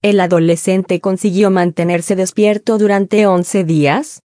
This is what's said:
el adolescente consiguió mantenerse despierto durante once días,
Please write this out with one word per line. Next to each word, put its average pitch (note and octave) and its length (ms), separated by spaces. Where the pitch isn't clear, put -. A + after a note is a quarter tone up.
el G3+ 160
adolescente F3+ 800
consiguió G3 500
mantenerse F3 680
despierto G#3 600
durante G#3 480
once F#3 380
días, D#3+ 560